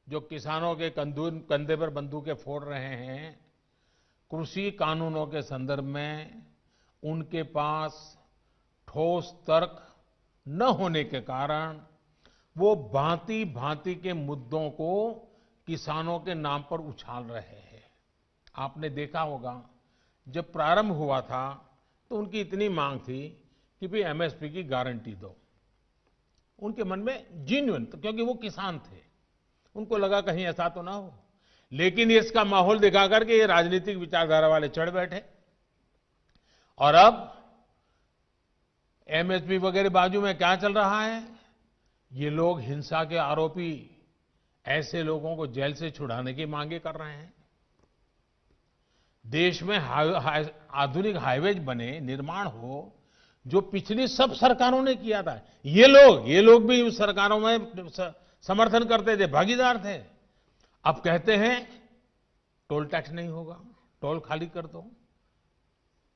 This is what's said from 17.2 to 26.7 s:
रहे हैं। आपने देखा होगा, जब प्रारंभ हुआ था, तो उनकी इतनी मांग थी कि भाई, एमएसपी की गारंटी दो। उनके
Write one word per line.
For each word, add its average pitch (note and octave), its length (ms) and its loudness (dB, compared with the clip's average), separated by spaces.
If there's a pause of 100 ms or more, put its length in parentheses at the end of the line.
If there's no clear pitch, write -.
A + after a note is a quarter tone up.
रहे A2+ 360 -16
हैं। - 300 -20 (680)
आपने C#3+ 340 -10
देखा D3 300 -8
होगा, B2+ 500 -10 (580)
जब E3 240 -10
प्रारंभ F3 400 2
हुआ C#3+ 280 -2
था, C3 540 -10 (360)
तो A3+ 80 -6
उनकी G#3 220 -6
इतनी G3 280 -4
मांग C#3 320 -4
थी C3+ 280 -12 (520)
कि F#3+ 60 -10
भाई, G3+ 140 -4
एमएसपी D#3 500 -6
की F3+ 120 -10
गारंटी B2+ 500 -6
दो। F#2+ 240 -20 (1200)
उनके G#3+ 260 -8